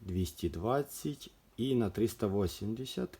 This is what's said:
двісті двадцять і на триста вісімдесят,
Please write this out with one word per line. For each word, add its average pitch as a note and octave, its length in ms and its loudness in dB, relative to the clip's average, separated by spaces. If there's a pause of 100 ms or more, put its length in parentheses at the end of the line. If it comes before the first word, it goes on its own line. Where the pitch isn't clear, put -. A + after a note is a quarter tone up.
двісті F2+ 480 -2
двадцять C3 840 -2 (260)
і C3 180 2
на A2 140 4
триста G#2+ 380 2
вісімдесят, G#2+ 920 -2